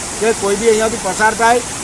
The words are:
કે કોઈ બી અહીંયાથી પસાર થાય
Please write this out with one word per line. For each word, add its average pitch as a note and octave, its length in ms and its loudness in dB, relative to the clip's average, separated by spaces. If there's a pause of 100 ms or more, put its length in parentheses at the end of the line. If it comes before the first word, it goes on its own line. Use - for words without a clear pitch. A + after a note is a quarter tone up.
(200)
કે A3 120 2
કોઈ G3 240 -2
બી A3+ 120 0
અહીંયાથી A3 280 2
પસાર G#3 380 0
થાય A3+ 260 4 (240)